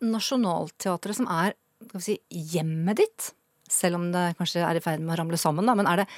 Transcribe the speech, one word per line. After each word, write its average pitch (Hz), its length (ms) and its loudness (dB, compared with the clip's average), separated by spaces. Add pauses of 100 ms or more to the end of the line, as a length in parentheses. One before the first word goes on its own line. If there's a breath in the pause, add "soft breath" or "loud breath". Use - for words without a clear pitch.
Nationaltheatret 202 1120 -2
som 247 160 -2
er, 175 240 0 (320)
skal 180 140 -12
vi - 80 -10
si, 214 80 0 (340)
hjemmet 165 480 0
ditt? - 300 0 (440)
Selv 175 260 2
om 175 140 -2
det 180 140 2 (120)
kanskje 175 260 0
er 165 140 2
i - 40 -14
ferd 156 200 -2
med 165 120 -2
å 165 80 -2
ramle 165 180 -2
sammen, 165 260 2
da. 247 120 4
Men 202 100 4
er 180 140 4
det, - 40 -4 (100)